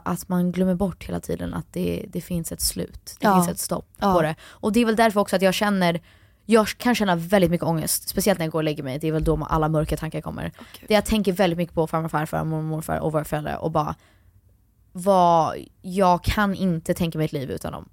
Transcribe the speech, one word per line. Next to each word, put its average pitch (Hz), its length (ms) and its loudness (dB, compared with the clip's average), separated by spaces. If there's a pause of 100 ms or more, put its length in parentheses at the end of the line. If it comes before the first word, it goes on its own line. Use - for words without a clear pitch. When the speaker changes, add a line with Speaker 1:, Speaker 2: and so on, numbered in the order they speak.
Speaker 1:
att 175 240 -4
man 180 240 0
glömmer 185 220 2
bort 175 300 -4
hela 175 160 -6
tiden - 340 -6
att 170 180 -8
det, - 360 -4
det 180 120 -8
finns 170 320 -6
ett 170 80 -10
slut. - 600 -6
Det 240 60 2
Speaker 2:
Ja. 202 80 6
Speaker 1:
finns 175 140 4
ett 170 100 -6
stopp - 300 -6 (100)
Speaker 2:
Ja. 202 160 2
Speaker 1:
på 170 80 6
det. 156 200 0
Och - 300 -6
det 220 80 4
är 240 40 6
väl 220 120 2
därför 214 240 4
också 202 160 2
att 185 60 2
jag 190 120 4
känner, 185 460 2 (440)
jag 214 240 4
kan - 260 0
känna 190 220 2
väldigt 170 340 2
mycket 170 160 0
ångest, 156 420 -2
speciellt 190 300 0
när 165 80 -2
jag 160 60 -4
går 165 60 -2
och 156 60 0
lägger 151 180 -2
mig. 135 160 -6
Det 160 100 -2
är 156 40 0
väl 156 120 0
då 156 260 0
alla 156 180 2
mörka 156 280 0
tankar 156 240 -6
kommer. 160 380 -10
Speaker 2:
Åh, - 60 -20 (160)
Gud. - 80 -20
Speaker 1:
Det 214 60 2
jag 208 100 4
tänker 208 280 0
väldigt 175 240 2
mycket 170 180 -4
på 160 120 0
farmor, 160 220 -4
farfar, 156 360 -2
mormor, 156 260 -2
morfar 156 280 -4
och 151 140 -2
våra 151 120 -2
föräldrar 151 320 -6
och - 140 -4
bara 156 240 -2 (1000)
vad, 175 640 4 (260)
jag 180 420 2
kan 202 300 0
inte 175 400 -2
tänka 165 240 -4
mig 156 60 2
ett - 80 -4
liv 139 180 -6
utan 78 220 -6
dem. 76 200 -12